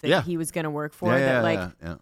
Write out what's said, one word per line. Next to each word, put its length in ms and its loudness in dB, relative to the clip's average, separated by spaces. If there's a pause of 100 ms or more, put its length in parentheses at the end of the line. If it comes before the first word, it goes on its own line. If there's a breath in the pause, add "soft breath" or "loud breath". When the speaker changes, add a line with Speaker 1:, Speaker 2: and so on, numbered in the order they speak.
Speaker 1:
that 80 -6
Speaker 2:
Yeah. 120 4
Speaker 1:
he 160 -2
was 140 -4
gonna 200 -4
work 220 -6
for 200 -2
Speaker 2:
Yeah, 60 4
Speaker 1:
that, 160 2
Speaker 2:
yeah, 60 2
Speaker 1:
like, 180 2
Speaker 2:
yeah, 120 -6 (120)
yeah. 180 -8